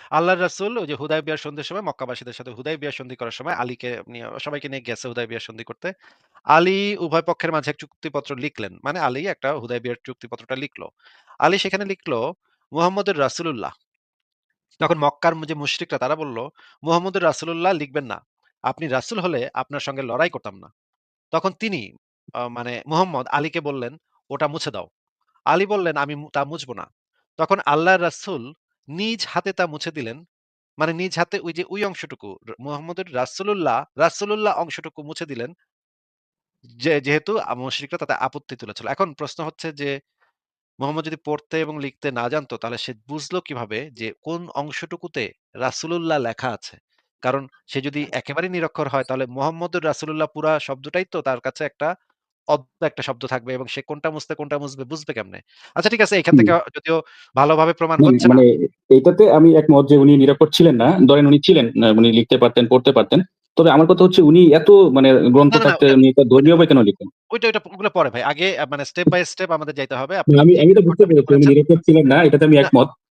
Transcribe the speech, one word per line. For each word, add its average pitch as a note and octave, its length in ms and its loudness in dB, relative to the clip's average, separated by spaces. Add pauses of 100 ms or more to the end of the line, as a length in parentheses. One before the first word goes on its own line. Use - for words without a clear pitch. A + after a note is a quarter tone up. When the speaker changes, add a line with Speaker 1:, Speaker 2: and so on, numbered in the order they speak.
(100)
Speaker 1:
আল্লাহর F3 300 -2
রাসূল G3 380 -8
ওই F3+ 80 -10
যে C#3+ 80 -10
হুদায়বিয়ার D3+ 440 -8
সন্ধির D3 260 -16
সময় F#3 160 -14
মক্কাবাসীদের B2+ 520 -14
সাথে B2 180 -20
হুদায়বিয়া C#3 420 -12
সন্ধি B2+ 240 -18
করার A#2 140 -12
সময় D3 240 -12
আলীকে B2 540 -10
নিয়ে, A#2 160 -20 (160)
সবাইকে D3 280 -14
নিয়ে C3+ 140 -14
গেছে A#2 260 -12
হুদায়বিয়া A#2 320 -12
সন্ধি A2+ 240 -18
করতে। - 280 -14 (520)
আলী F#3+ 520 0
উভয় E3 260 -4
পক্ষের E3 300 -6
মাঝে D3+ 180 -6
এক D3 60 -8
চুক্তিপত্র C#3+ 600 -14
লিখলেন। A#2 480 -12
মানে D3+ 140 -8
আলী C#3+ 280 -6
একটা D3+ 280 -8
হুদায়বিয়ার A#2+ 500 -10
চুক্তিপত্রটা B2 520 -16
লিখলো। - 340 -16 (480)
আলী G3 200 0
সেখানে G3 260 -6
লিখলো, D#3 500 -8 (380)
"মুহাম্মদুর F3+ 460 -4
রাসূলুল্লাহ।" C3 540 -6 (1080)
তখন D#3+ 200 -2
মক্কার D#3+ 420 -2
যে D#3 140 -10
মুশরিকরা D3 440 -8
তারা C3+ 180 -6
বলল, C3+ 320 -10 (340)
"মুহাম্মদুর F3 420 -2
রাসূলুল্লাহ E3 480 -4
লিখবেন C#3+ 320 -8
না। G#2 220 -16 (360)
আপনি C#3 260 -8
রাসূল C3 300 -6
হলে D3+ 360 -6
আপনার C#3 260 -10
সঙ্গে C#3 220 -12
লড়াই C3 280 -6
করতাম G2+ 280 -16
না।" E2+ 160 -20 (560)
তখন - 200 -4
তিনি, F3 420 -10 (420)
আ, A#2+ 140 -10
মানে A#2+ 380 -14
মুহাম্মদ D#3 400 -6
আলীকে D3+ 340 -8
বললেন, C#3 360 -12 (340)
"ওটা C#3+ 180 -6
মুছে D3+ 220 -12
দাও।" F#2+ 180 -14 (560)
আলী F3 220 -2
বললেন, F#3 300 -4
"আমি C#3+ 180 -6
মু-, D3 160 -16
তা C#3+ 140 -6
মুছব C#3 280 -16
না।" F#2+ 180 -18 (460)
তখন E3+ 300 -4
আল্লাহর E3+ 360 0
রাসূল D3+ 500 -10 (360)
নিজ G#3 380 -10
হাতে F3+ 260 -8
তা F#3 140 -6
মুছে D#3 260 -12
দিলেন। C#3+ 320 -14 (540)
মানে D#3 140 -4
নিজ F3 260 -10
হাতে F3 220 -6
ওই E3 120 -12
যে E3+ 160 -10
ওই G#3 160 -10
অংশটুকু, C#3+ 540 -14 (100)
র-, A2+ 120 -14
মুহাম্মদুর D#3+ 520 -14
রাসূলুল্লাহ, D3 720 -6 (160)
রাসূলুল্লাহ G#3 580 -4
অংশটুকু D#3+ 440 -14
মুছে D#3 240 -16
দিলেন। C3 260 -14 (1120)
যে, B2 380 -4
যেহেতু D3 380 -4
আ, - 160 -8
মুশরিকরা C3 440 -12
তাতে C#3+ 140 -8
আপত্তি C3+ 440 -10
তুলেছিল। A2 300 -18
এখন F3 260 -6
প্রশ্ন D3+ 320 -14
হচ্ছে D#3+ 280 -14
যে C#3+ 280 -12 (800)
মোহাম্মদ D3+ 240 -8
যদি D#3 120 -14
পড়তে D3+ 440 -8
এবং D#3 180 -10
লিখতে C#3 320 -12
না A#2+ 180 -6
জানতো, C#3 280 -10
তাহলে A#2 220 -12
সে B2 160 -14 (140)
বুঝলো D3+ 320 -10
কিভাবে B2 500 -12
যে A2+ 220 -14 (100)
কোন E3+ 260 -12
অংশটুকুতে C#3+ 840 -12 (220)
রাসূলুল্লাহ D#3+ 640 -6
লেখা A#2+ 320 -8
আছে? - 260 -16 (440)
কারণ C3 260 -6 (200)
সে C#3 140 -8
যদি C#3+ 320 -8
একেবারেই D3 380 -8
নিরক্ষর D#3+ 380 -6
হয়, C3 160 -4
তাহলে C3 220 -8
মুহাম্মদুর E3 580 -8
রাসূলুল্লাহ D#3 500 -6
পুরা D#3 260 -4
শব্দটাই C#3+ 440 -10
তো E3+ 180 -10
তার C3 180 -6
কাছে C3 240 -10
একটা D3+ 300 -8 (540)
অদ্ভুত D3 360 -6
একটা D3 180 -6
শব্দ C3 240 -10
থাকবে B2+ 280 -8
এবং B2+ 120 -10
সে C3+ 160 -12
কোনটা D3+ 280 -10
মুছতে D3+ 240 -12
কোনটা D3 240 -8
মুছবে C3+ 260 -14
বুঝবে D3+ 300 -12
কেমনে? G2 260 -14 (340)
আচ্ছা - 160 0
ঠিক A3+ 100 2
আছে, G3+ 160 2
এখান E3 220 6
Speaker 2:
হুম। A2 80 6
Speaker 1:
থেকে F3 60 4
যদিও D#3+ 500 -2 (340)
ভালোভাবে D#3 360 4
প্রমাণ D#3+ 280 -2
Speaker 2:
না, C#3+ 80 8
Speaker 1:
হচ্ছে A#2+ 200 4
না। B2+ 60 8
Speaker 2:
মানে B2+ 120 8 (480)
এইটাতে F3+ 380 6
আমি D#3+ 240 8
একমত D3 320 4
যে D3 80 8
উনি C#3+ 200 8
নিরক্ষর C#3 340 4
ছিলেন D#3+ 260 6
না। C#3 220 2 (100)
ধরেন C#3+ 180 6
উনি C#3+ 140 6
ছিলেন, A#2+ 440 2
আ, A2+ 60 6
উনি A2+ 220 4
লিখতে A#2+ 260 2
পারতেন, A#2+ 300 2
পড়তে B2+ 240 4
পারতেন। B2+ 280 2 (360)
তবে E3 140 6
আমার D#3 160 6
কথা F#3 180 6
হচ্ছে F#3 180 6
উনি D#3+ 300 8
এত G3+ 180 6
মানে C3+ 440 8
গ্রন্থ C3 400 6
Speaker 1:
না, - 40 4
না, - 60 2
না, C#3+ 60 4
Speaker 2:
থাকতে D3+ 160 2
Speaker 1:
ওটা, C3+ 80 6
Speaker 2:
উনি C3 140 8
একটা C3+ 140 4
Speaker 1:
ওইটা, B2+ 140 6
Speaker 2:
ধর্মীয় D3+ 200 8
বই E3 100 6
কেন C#3 160 6
লিখলেন? G2 260 0 (220)
Speaker 1:
ওইটা, A3 180 -2
ওইটা G#3+ 160 -2
ওগুলো F#3+ 260 -8
পরে D3+ 200 0
ভাই। A#2+ 120 -6
আগে, D3 360 -4
আ, D3 80 -4
মানে C#3+ 160 -8
step F3 280 -2
by F3+ 240 0
step F3+ 180 -6
আমাদের D3+ 220 -6
যাইতে C3+ 200 -8
হবে। C3+ 220 -8
আপনি D3+ 200 4
Speaker 2:
না, D3 60 6
আমি, E3+ 120 6
Speaker 1:
যে C#3+ 60 2
Speaker 2:
আমি D#3+ 100 6
এটা G3 100 8
Speaker 1:
কোরআনটা E3+ 100 2
Speaker 2:
বুঝতে G3 160 4
পেরেছি। C#3+ 280 4
উনি C#3 80 6
Speaker 1:
পড়েছেন C#3 100 6
Speaker 2:
নিরক্ষর D3 240 4
ছিলেন D#3 300 4
না, C#3 180 4
এটাতে D3+ 200 4
আমি D3+ 100 6
Speaker 1:
না, C#3 60 8
Speaker 2:
একমত। C3+ 260 4
Speaker 1:
না, - 60 -8 (220)